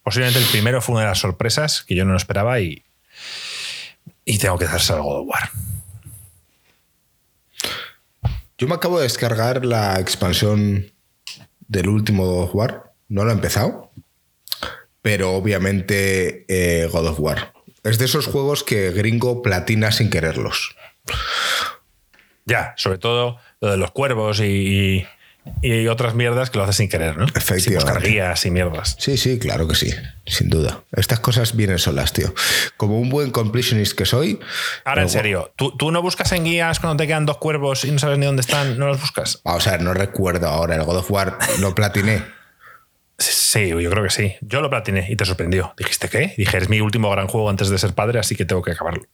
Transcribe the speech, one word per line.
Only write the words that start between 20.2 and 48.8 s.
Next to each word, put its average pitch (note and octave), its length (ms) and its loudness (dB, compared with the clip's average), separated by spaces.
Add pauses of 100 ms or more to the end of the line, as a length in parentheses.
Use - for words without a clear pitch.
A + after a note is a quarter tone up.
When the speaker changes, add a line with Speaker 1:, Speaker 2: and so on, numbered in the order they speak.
Speaker 1:
Ya, A2 320 -2
sobre F#2+ 200 0
todo A#2+ 400 0 (240)
lo G#2 100 2
de F#2+ 60 2
los F2+ 140 0
cuervos A2 500 0
y, G2 640 2 (560)
y, A2+ 120 2
y A2+ 140 2
otras A#2 260 0
mierdas A#2+ 380 0
que A2+ 60 -2
lo G2 80 2
haces G2 100 0
sin G2+ 140 2
querer, D2+ 280 -2
¿no? D#2+ 100 0
Sin - 100 -2
Speaker 2:
Efectivamente. F2+ 480 2
Speaker 1:
buscar E2 180 0
guías F#2+ 420 0
y F#2 60 0
mierdas. F2 480 0
Speaker 2:
Sí, C#3 180 0
sí, B2+ 220 0
claro - 280 0
que D2+ 80 0
sí, - 160 0 (360)
sin - 220 0
duda. D#2+ 420 0
Estas A2+ 280 0
cosas A2+ 360 2
vienen G2 240 2
solas, C#2 340 0
tío. D#2 200 0 (440)
Como G#2+ 220 2
un B2 100 0
buen C#3 220 0
completionist A2 640 2
que G2+ 80 0
soy, - 340 2 (440)
Speaker 1:
Ahora, C#3 180 0
en - 60 2
Speaker 2:
luego - 20 0
Speaker 1:
serio, G2+ 460 0
¿tú, C3+ 220 -2
tú D3+ 140 0
no E3+ 120 2
buscas F3+ 300 0
en F3 100 2
guías E3 360 2
cuando D#3+ 220 0
te D#3 60 0
quedan D#3 180 2
dos D3 120 0
cuervos C#3 480 0
y C#3 60 0
no D3 60 2
sabes C#3 220 2
ni C#3 60 2
dónde C#3 160 2
están? C#3 360 0
¿No C#3 100 0
los C#3 120 0
buscas? - 440 -4
Speaker 2:
Vamos E2+ 240 0
a F#2+ 40 4
ver, F2 100 0
no F2+ 120 0
recuerdo F2+ 540 0
ahora. E2 280 0
El D#2 80 0
God E2+ 140 0
of G2 140 -4
War G2 260 0 (220)
lo F#2+ 140 0
platiné. G#2 500 2 (960)
Speaker 1:
Sí, - 520 2
yo E2+ 200 0
creo G2+ 140 2
que F#2+ 80 0
sí. G#2 300 0
Yo A2 200 -2
lo D3+ 80 -2
platiné G2 400 0
y G#2+ 80 -2
te G2+ 80 2
sorprendió. F2 520 -2
Dijiste, - 300 -4
"¿Qué?". A2 300 -2
Dije, F#2+ 200 2
"Es F#2 120 0
mi G#2+ 100 4
último G#2+ 320 2
gran G2 160 0
juego G#2+ 220 0
antes G2 200 0
de G2 80 2
ser F#2 160 0
padre, A#2 260 0
así - 160 -2
que F#2+ 100 -2
tengo F2+ 160 0
que F2 100 -4
acabarlo". E2 320 -6 (100)